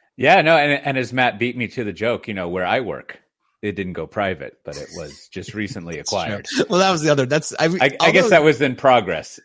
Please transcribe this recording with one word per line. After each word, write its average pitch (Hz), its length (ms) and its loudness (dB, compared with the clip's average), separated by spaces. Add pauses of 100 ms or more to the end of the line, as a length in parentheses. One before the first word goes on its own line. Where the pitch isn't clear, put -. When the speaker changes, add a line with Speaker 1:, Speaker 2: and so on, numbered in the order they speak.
(160)
Speaker 1:
Yeah, 160 260 4
no, 160 140 6
and, 147 280 2
and 135 140 -2
as 120 140 -4
Matt 123 260 0
beat 123 180 -2
me 120 120 -6
to 120 160 -8
the 101 80 -6
joke, 107 340 -4
you 107 80 -8
know, 90 140 -6
where 90 180 -4
I 113 140 0
work, 82 400 -10 (420)
it 101 140 -4
didn't 92 160 -6
go 80 160 -8
private, 92 560 -6
but 73 120 -12
it 71 200 -12
was 76 320 -14
just - 260 -14
recently 95 420 -8
Speaker 2:
<laughs> - 20 -10
That's - 120 -10
true. 101 80 -2
Speaker 1:
acquired. 101 280 -6 (220)
Speaker 2:
Well, 180 120 2
that 190 100 4
was 160 120 -2
the 156 80 0
other, 139 160 2
that's, 151 340 -2
I, 160 60 4
Speaker 1:
I, - 20 2
I 151 220 2 (100)
Speaker 2:
although 165 120 4
Speaker 1:
guess 185 180 4
that 165 120 6
was 147 180 4
in 131 140 0
progress. 101 720 2